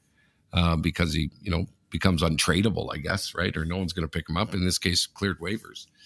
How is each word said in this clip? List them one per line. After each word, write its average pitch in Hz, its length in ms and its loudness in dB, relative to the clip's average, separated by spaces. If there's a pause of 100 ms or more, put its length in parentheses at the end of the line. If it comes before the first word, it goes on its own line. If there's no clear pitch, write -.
(520)
uh, 85 240 4
because 80 380 0
he, 78 160 0 (100)
you - 100 -6
know, 85 160 0 (240)
becomes 87 320 2
untradeable, 82 720 2
I 78 60 -6
guess, 90 360 -4
right? 90 220 -2
Or 80 80 -2
no 87 140 -4
one's 87 160 -4
gonna 80 140 -2
pick 82 200 -6
him 80 80 -2
up. 113 180 0
In 92 100 0
this 90 140 2
case, - 280 0
cleared - 340 -2
waivers. 98 460 -8 (200)